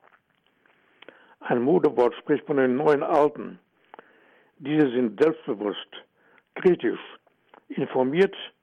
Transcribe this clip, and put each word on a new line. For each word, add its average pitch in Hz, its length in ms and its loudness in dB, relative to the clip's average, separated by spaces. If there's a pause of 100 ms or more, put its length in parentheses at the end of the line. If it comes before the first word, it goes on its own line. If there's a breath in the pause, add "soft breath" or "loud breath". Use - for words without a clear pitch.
(1400 soft breath)
Ein 123 220 -2
Modewort 127 540 2
spricht - 300 -4
von 151 120 -4
den 127 180 2
neuen 147 280 2
Alten. 143 560 0 (1000 soft breath)
Diese 147 320 2
sind 117 300 -2
selbstbewusst, 113 680 -2 (680 soft breath)
kritisch, 170 440 0 (720)
informiert 143 680 0 (280)